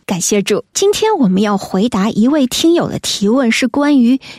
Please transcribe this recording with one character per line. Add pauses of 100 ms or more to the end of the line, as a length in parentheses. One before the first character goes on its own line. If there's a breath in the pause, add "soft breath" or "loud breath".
感
谢
主。 (120)
今
天
我
们
要
回
答
一
位
听
友
的
提
问，
是
关
于 (180 loud breath)